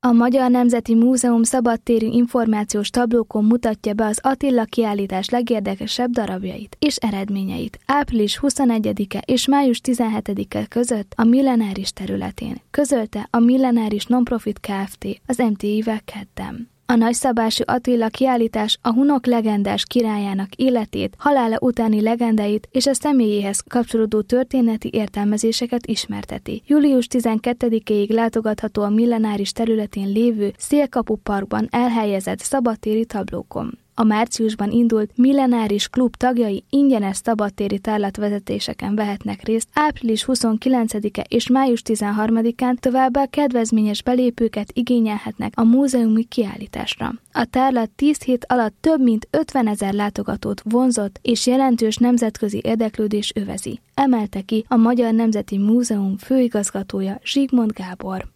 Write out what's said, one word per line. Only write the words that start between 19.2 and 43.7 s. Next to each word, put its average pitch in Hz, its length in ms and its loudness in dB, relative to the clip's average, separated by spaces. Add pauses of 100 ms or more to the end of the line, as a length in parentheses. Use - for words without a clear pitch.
legendás 208 580 0
királyának 202 680 -2
életét, 220 640 -2
halála 247 420 2
utáni 226 400 0
legendáit 220 680 0
és 254 160 0
a 277 80 2
személyéhez 208 760 0
kapcsolódó 220 520 0
történeti 240 720 0
értelmezéseket 220 960 -2
ismerteti. - 800 -8
Július 285 400 4
tizenkettedikéig 220 1040 -2
látogatható 220 720 -2
a 202 60 0
Millenáris 220 640 0
területén 214 560 -2
lévő 214 480 0
Szélkapu 262 600 0
Parkban 214 540 -4
elhelyezett 208 720 -2
szabadtéri 226 640 -2
tablókon. - 760 -8 (160)
A 226 100 0
márciusban 214 680 0
indult 226 460 2
Millenáris 247 720 2
Klub 247 280 0
tagjai 233 540 0
ingyenes 240 460 2
szabadtéri 202 600 -2
tárlatvezetéseken 202 1160 -4
vehetnek 202 480 -4
részt 226 300 -2
április 254 520 0
huszonkilencedike 226 1040 0
és - 200 -2
május 254 340 2
tizenharmadikán, 226 1000 0
továbbá 262 460 2
kedvezményes 226 760 0